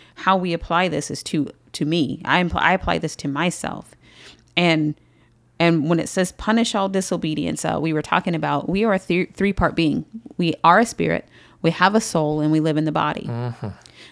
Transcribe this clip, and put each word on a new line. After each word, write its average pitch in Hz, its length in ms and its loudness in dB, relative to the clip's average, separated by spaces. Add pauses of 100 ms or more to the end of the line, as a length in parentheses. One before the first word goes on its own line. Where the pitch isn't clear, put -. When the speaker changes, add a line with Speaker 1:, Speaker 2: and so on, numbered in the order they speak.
(160)
Speaker 1:
how 190 200 0
we 180 160 -2
apply 170 360 0
this 151 220 -4
is - 140 -8
to, - 260 -2 (220)
to - 120 -4
me. 151 400 0
I 165 180 2
impl-, 170 180 -2
I 170 120 4
apply 185 260 0
this 165 180 -8
to - 120 -6
myself. - 680 -6 (640)
And, 160 380 2 (680)
and 165 280 4
when 170 120 2
it 156 80 -4
says 185 240 -2
punish 220 420 0
all 196 140 0
disobedience, 165 760 -4
uh, 160 160 -2
we 160 120 0
were 151 100 0
talking 185 320 0
about, 147 340 -2
we 196 160 0
are 214 100 2
a 190 40 2
th-, 180 360 -2
three-part 190 420 0
being. 156 280 2 (320)
We 165 180 0 (100)
are 175 160 8
a 233 60 4
spirit, - 400 -2 (360)
we 170 80 2
have 190 240 2
a 220 60 4
soul, 151 400 0
and 151 120 2
we 156 80 4
live 156 160 2
in 156 80 0
the 151 80 0
body. 151 360 -2
Speaker 2:
Mm-hmm. 120 400 -6 (440)